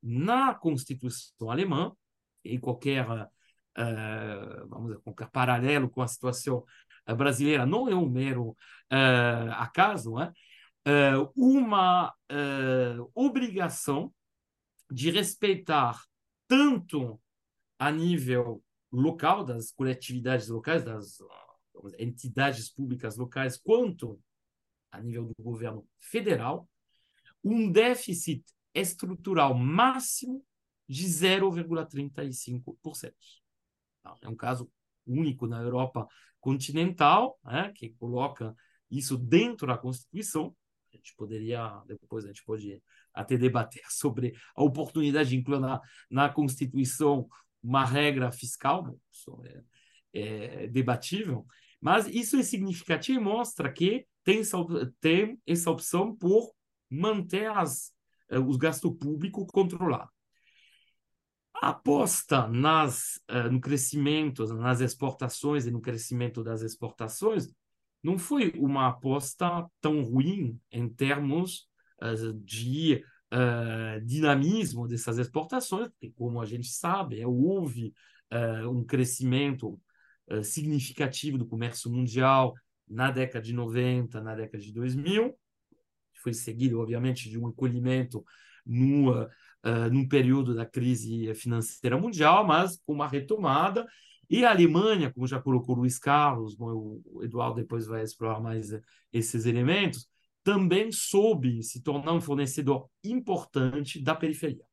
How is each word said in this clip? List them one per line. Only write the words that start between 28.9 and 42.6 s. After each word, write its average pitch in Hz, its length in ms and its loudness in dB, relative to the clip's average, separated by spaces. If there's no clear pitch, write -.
máximo 254 880 0
de 143 180 -6
zero 190 460 2
vírgula 165 340 -2
trinta 143 380 -8
e 139 80 -6
cinco 123 500 -10
por 151 140 -12
cento. - 200 -14
Tá? - 200 -20
É - 80 -14
um 113 60 -8
caso 123 360 -6
único 131 420 -2
na 117 140 -6
Europa 123 460 -4
continental, 160 1040 2
né, 185 320 -6
que 117 140 -16
coloca 120 560 -6
isso 135 280 -4
dentro 165 500 2
da 123 100 -2
Constituição. 151 800 -8
A - 20 -20
gente - 220 -20
poderia, 110 680 -8
depois 107 380 -12
a 101 60 -16
gente 101 160 -20
pode 107 360 -10